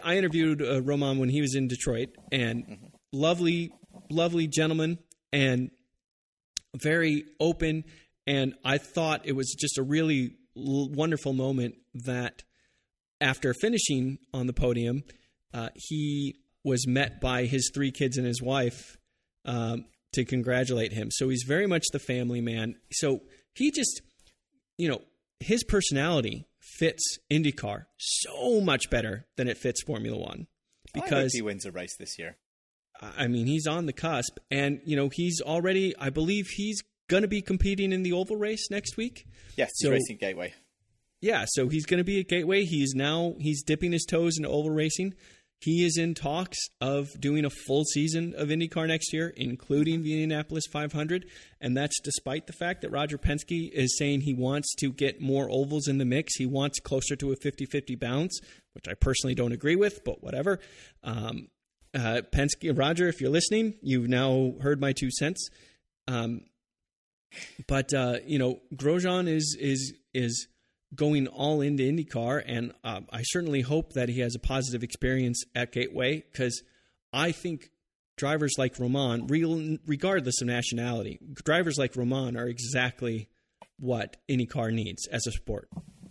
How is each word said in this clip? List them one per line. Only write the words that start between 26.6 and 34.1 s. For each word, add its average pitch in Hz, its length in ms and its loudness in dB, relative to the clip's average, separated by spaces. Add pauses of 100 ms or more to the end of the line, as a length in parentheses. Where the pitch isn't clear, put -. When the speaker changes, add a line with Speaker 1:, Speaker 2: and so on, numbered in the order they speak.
Speaker 1:
fits - 400 0 (120)
IndyCar 143 540 0 (140)
so - 640 0
much 147 260 2
better 117 380 -2 (100)
than 127 100 0
it 117 120 -2
fits - 240 -2
Formula 113 340 -4
One. - 300 -10 (480)
Speaker 2:
I 147 60 -4
hope - 40 -4
Speaker 1:
Because 135 300 2
Speaker 2:
he 117 80 -2
wins 101 240 -4
a 95 40 -8
race 87 280 -10
this - 200 -12
year. 82 200 -12 (640)
Speaker 1:
I 113 260 -4
mean, 120 180 0
he's 151 200 0
on 165 180 -2
the 143 80 -2
cusp, 147 460 -4 (120)